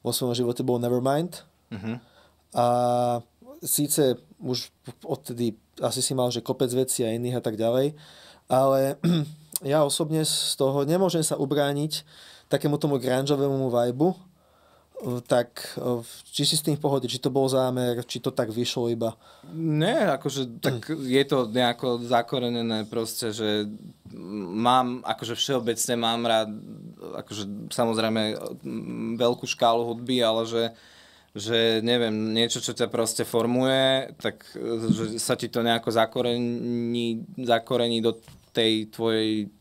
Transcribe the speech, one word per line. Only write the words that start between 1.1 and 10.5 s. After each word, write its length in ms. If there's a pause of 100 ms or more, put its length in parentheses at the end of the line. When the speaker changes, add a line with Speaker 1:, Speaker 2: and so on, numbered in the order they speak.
Speaker 2:
Mhm. 280 (540)
Speaker 1:
A 140 (920)
síce 540 (240)
už 320 (300)
odtedy 540 (240)
asi 220
si 120
mal, 180
že 100
kopec 320
vecí 300
a 100
iných 260
a 60
tak 100
ďalej, 400 (520)
ale 500 (300)
<clears throat> 380
ja 180
osobne 400
z 320